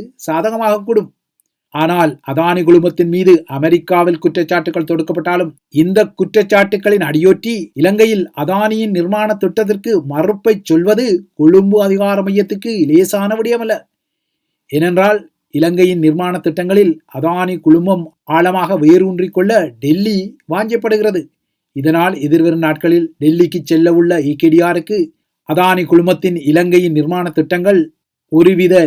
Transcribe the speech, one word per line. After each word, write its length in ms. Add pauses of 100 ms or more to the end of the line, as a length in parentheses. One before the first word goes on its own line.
(220)
சாதகமாகக்கூடும். 880 (640)
ஆனால் 380 (140)
அதானி 360
குழுமத்தின் 500
மீது 200 (160)
அமெரிக்காவில் 720
குற்றச்சாட்டுகள் 680
தொடுக்கப்பட்டாலும், 640 (240)
இந்த 240 (160)
குற்றச்சாட்டுகளின் 920
அடியொற்றி 480 (180)
இலங்கையில் 520 (120)
அதானியின் 580
நிர்மாண 420
திட்டத்திற்கு 560 (140)
மறுப்பை 560
சொல்வது 440 (280)
கொழும்பு 480
அதிகார 400
மையத்துக்கு 500 (140)
லேசான 480
விடயமல்ல. 420 (960)
ஏனென்றால், 500 (340)
இலங்கையின் 500
நிர்மாண 360
திட்டங்களில் 540 (200)
அதானி 440
குழுமம் 460 (240)
ஆழமாக 500
வேரூன்றிக் 580
கொள்ள 160 (260)
டெல்லி 400 (300)
வாஞ்சப்படுகிறது. 720 (540)
இதனால் 420
எதிர்வரும் 460
நாட்களில் 420 (120)
டெல்லிக்கு 420
செல்ல 340
உள்ள 180 (100)
ஏ 120
கே 140
டி 140
ஆருக்கு 360 (500)
அதானி 360
குழுமத்தின் 580
இலங்கையின் 540
நிர்மாண 340
திட்டங்கள் 500 (520)
ஒருவித 420 (120)